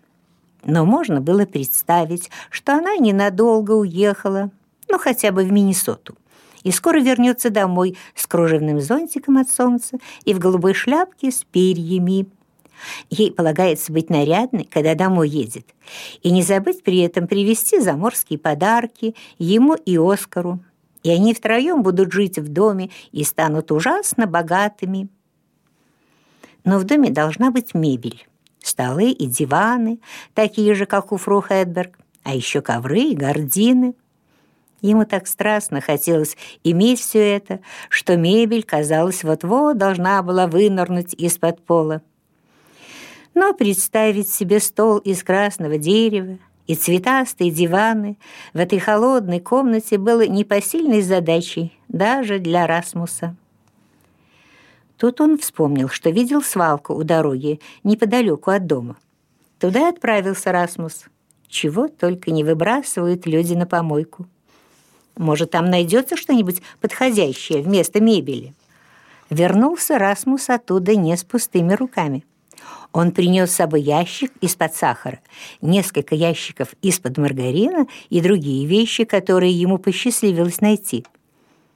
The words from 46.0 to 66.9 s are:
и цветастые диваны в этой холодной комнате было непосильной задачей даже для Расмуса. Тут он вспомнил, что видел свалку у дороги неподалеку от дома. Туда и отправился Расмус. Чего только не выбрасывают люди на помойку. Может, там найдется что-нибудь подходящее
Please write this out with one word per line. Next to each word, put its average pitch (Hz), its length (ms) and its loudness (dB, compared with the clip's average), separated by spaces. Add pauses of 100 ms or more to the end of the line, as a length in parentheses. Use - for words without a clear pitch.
и 165 80 -2
цветастые 180 760 0
диваны 202 680 0 (360)
в 156 40 -4
этой 175 200 0
холодной 214 640 0
комнате 226 580 0
было 226 280 4
непосильной 208 760 0
задачей 170 680 0 (160)
даже 208 500 0
для 170 280 0
Расмуса. 170 680 -6 (1600)
Тут 247 240 0
он 302 180 4
вспомнил, 143 500 -2
что - 220 -2
видел 247 320 0
свалку 165 520 -2
у 156 80 -4
дороги 151 580 -2 (220)
неподалеку 214 680 0
от 190 160 0
дома. 120 300 -4 (600)
Туда 185 220 2
и 339 100 4
отправился 196 640 -2
Расмус. 170 540 -4 (420)
Чего 180 400 -2
только 180 420 -4
не 156 140 0
выбрасывают 175 800 -2
люди 170 280 0
на 175 120 0
помойку. 165 600 -4 (920)
Может, 156 340 0
там 175 180 0
найдется 180 480 0
что-нибудь 190 460 0 (180)
подходящее 190 840 -2